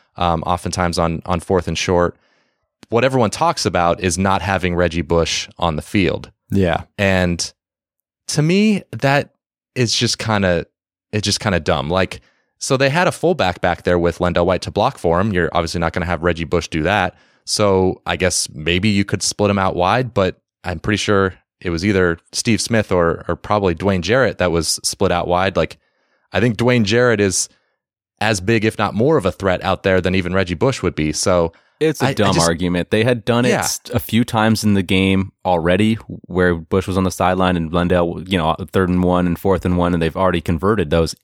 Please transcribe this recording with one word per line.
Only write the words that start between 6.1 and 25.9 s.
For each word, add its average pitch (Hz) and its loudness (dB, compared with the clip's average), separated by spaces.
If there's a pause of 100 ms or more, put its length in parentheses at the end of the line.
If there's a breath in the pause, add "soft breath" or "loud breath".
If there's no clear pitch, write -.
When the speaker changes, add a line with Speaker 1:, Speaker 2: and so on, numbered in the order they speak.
Speaker 2:
Yeah. 95 0 (140)
Speaker 1:
And 92 0 (760)
to - -2
me, 196 2
that 135 0 (420)
is 123 0
just - -2
kinda, 95 0 (460)
it's 107 -2
just 101 -2
kinda 95 0
dumb. 76 -2
Like, 90 -2 (360)
so - -2
they 135 2
had 175 2
a 151 0
fullback 127 -2
back 87 0
there 90 2
with 85 0
Lendell 87 0
White 90 0
to 87 -10
block 110 0
for 85 0
him. 104 0
You're 87 0
obviously 85 -2
not 82 -2
gonna 87 -4
have 85 -4
Reggie 85 -2
Bush 80 -2
do 78 -4
that. 90 0 (300 soft breath)
So 95 0
I 87 -2
guess 87 -2
maybe 87 0
you 98 2
could 92 -4
split 104 0
him 101 0
out 95 0
wide, 107 0
but 92 0 (220)
I'm 90 -8
pretty 107 -2
sure 98 0 (260)
it 95 -6
was 82 -2
either 92 2 (120)
Steve 107 -2
Smith 113 -2
or, 87 2
or 87 -2
probably 101 0
Dwayne 92 0
Jarrett 104 0
that 90 2
was 82 -2
split - -2
out 87 -2
wide. 90 0
Like, - -2 (540)